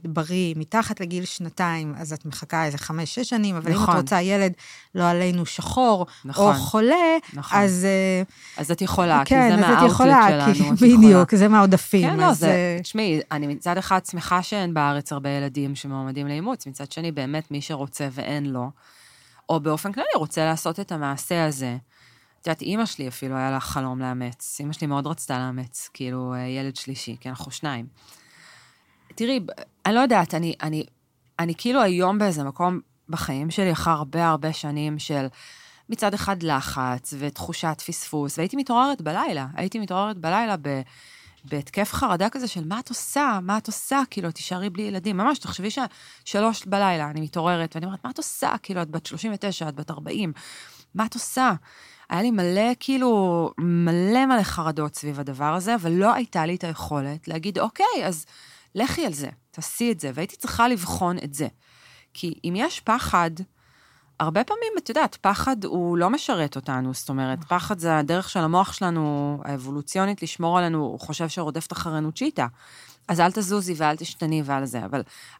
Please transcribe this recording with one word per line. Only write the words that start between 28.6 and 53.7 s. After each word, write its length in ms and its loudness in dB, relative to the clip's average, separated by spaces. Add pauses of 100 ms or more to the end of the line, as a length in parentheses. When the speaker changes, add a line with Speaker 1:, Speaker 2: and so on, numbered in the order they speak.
Speaker 2:
תראי, 260 -2
ב-, 100 -10 (360)
אני 80 2
לא 60 4
יודעת, 340 4
אני, 280 -2
אני, 220 -4 (540)
אני 200 -2
כאילו 240 2
היום 360 2
באיזה 260 0
מקום 360 -2 (280)
בחיים 420 -4
שלי, 220 0
אחרי 200 0
הרבה, 360 0
הרבה 240 0
שנים 460 -4
של 280 -4 (600)
מצד 260 -2
אחד 280 -4
לחץ 760 -2
ותחושת 680 -6
פספוס, 520 -6
והייתי 180 -4
מתעוררת 460 0
בלילה, 520 -4
הייתי 240 -4
מתעוררת 400 -4
בלילה 440 0
ב-, 180 -4 (640)
בהתקף 480 -6
חרדה 380 0
כזה 180 -8
של, 160 -8
"מה 140 -6
את 100 -12
עושה? 540 -2
מה 160 -2
את 80 -8
עושה? 340 -2 (100)
כאילו, 220 -6
תישארי 380 -6
בלי 120 -6
ילדים." 340 -4
ממש, 220 0
תחשבי 320 -8
ששלוש 960 -4
בלילה 440 0
אני 100 -6
מתעוררת, 560 -2
ואני 100 -6
אומרת, 180 -10
"מה 60 -8
את 80 -12
עושה? 440 -4
כאילו, 200 -6
את 80 -8
בת 160 -8
שלושים 280 -8
ותשע, 340 -6
את 60 -8
בת 160 -10
ארבעים, 420 -6 (600)
מה 120 -2
את 80 -8
עושה?" 380 0 (580)
היה 120 -2
לי 80 2
מלא, 500 2
כאילו, 760 2
מלא, 680 2